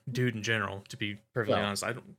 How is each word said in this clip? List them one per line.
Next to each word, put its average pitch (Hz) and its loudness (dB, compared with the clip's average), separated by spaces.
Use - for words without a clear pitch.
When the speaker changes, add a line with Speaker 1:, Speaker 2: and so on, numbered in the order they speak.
Speaker 1:
dude 123 2
in 107 -6
general, 101 0
to - -12
be 101 -4
perfectly 110 4
Speaker 2:
Yeah. 101 2
Speaker 1:
honest. 101 -2
I 107 0
don't, - -14